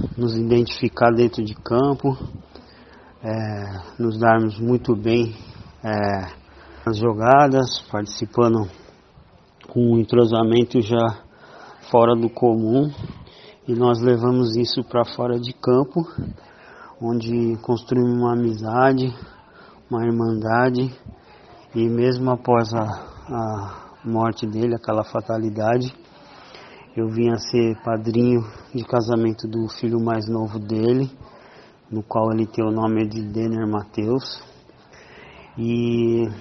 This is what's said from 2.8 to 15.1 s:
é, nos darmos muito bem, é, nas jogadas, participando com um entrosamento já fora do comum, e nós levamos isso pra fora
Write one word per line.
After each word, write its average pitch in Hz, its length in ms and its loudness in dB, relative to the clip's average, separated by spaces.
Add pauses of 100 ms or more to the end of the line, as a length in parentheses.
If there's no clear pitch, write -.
é, 107 800 -8
nos 113 160 0
darmos 113 420 4
muito 120 360 0
bem, 113 400 0 (480)
é, 101 500 -2 (540)
nas 113 100 -2
jogadas, 123 800 4 (120)
participando 110 760 0 (1000)
com 120 240 2
um 117 80 4
entrosamento 117 840 4
já 117 420 0 (680)
fora 120 240 6
do 117 160 0
comum, 117 600 2 (760)
e 123 80 0
nós 120 260 4
levamos 123 540 2
isso 120 280 -2
pra 120 220 0
fora 120 340 -4